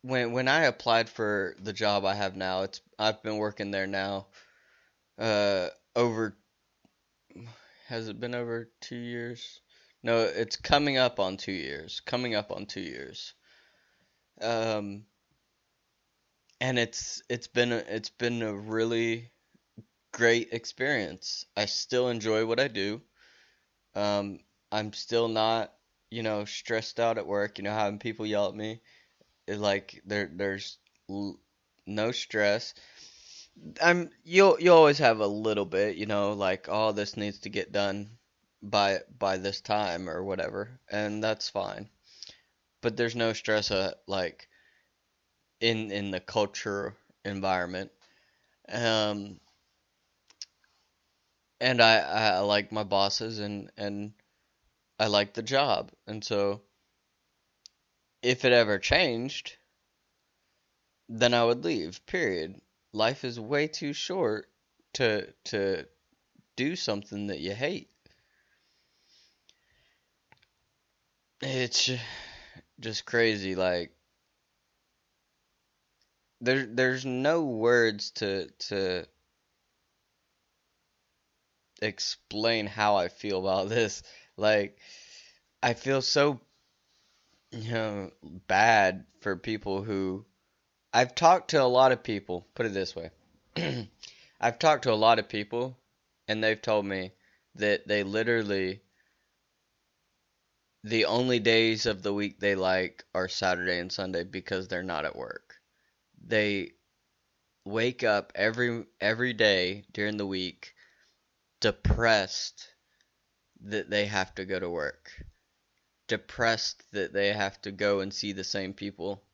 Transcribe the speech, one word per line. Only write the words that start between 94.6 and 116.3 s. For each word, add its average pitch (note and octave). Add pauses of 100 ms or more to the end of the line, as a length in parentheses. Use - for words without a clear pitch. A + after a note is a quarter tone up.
to B2+
a A2
lot A2
of G#2
people, A#2+ (500)
and A2
they've A2
told G#2+
me F#2+ (420)
that G#2
they G#2
literally, G#2 (2000)
the A2
only A#2+
days A2+
of G2+
the G#2
week G2+
they G2+
like F#2
are F#2
Saturday F2+
and F2
Sunday F#2
because F#2
they're F2+
not E2
at -
work. - (720)
They G#2 (920)
wake A#2
up G#2
every, A#2 (160)
every A#2
day G2+
during G#2+
the G2+
week F#2 (880)
depressed - (920)
that G2+
they G#2
have G2+
to F#2+
go F#2
to F2+
work. D#2+ (960)
Depressed -